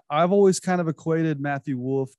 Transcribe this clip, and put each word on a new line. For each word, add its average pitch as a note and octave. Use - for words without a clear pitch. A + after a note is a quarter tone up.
I've D#3+
always G3
kind F3+
of E3+
equated D#3+
Matthew C#3+
Wolff C3